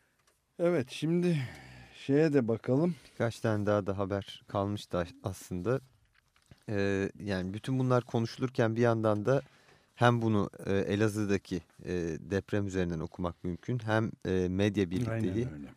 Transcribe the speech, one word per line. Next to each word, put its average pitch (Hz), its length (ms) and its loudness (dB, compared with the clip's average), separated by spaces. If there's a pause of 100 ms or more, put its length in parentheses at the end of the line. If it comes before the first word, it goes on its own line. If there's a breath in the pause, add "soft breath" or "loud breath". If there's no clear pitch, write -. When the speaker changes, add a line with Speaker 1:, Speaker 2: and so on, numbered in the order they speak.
(580 soft breath)
Speaker 1:
Evet, 175 320 0
şimdi 170 480 0 (560 loud breath)
şeye 147 380 2
de 127 160 4
bakalım. 135 460 0 (180)
Speaker 2:
Birkaç 113 280 -4
tane 107 260 0
daha 104 200 4
da 98 120 -2
haber 98 500 -4
kalmıştı 101 500 -2
as-, 85 240 -4
aslında. 95 580 -4 (880)
Ee, 98 500 0
yani 95 360 -4
bütün 131 240 -4
bunlar 127 260 2
konuşulurken 117 720 -2
bir 117 40 0
yandan 110 460 2
da 139 160 2 (520 soft breath)
hem 120 280 4
bunu, 110 280 2 (160)
e, 98 80 0
Elazığ'daki, 101 880 0 (220)
e, 87 80 -6 (280)
deprem 98 460 -2
üzerinden 90 340 -2
okumak 85 440 -6
mümkün, 92 340 -4
hem, 110 320 0 (160)
e, 92 220 0
medya 98 420 2
birlikteliği, 113 560 -2
Speaker 1:
Aynen 151 120 -8
öyle. 135 180 -14